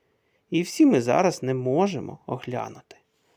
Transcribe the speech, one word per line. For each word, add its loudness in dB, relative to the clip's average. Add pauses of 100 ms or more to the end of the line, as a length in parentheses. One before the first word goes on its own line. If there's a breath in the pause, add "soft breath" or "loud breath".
(500)
і 0
всі 2
ми 4
зараз 2
не -2
можемо -2
оглянути. -10 (400)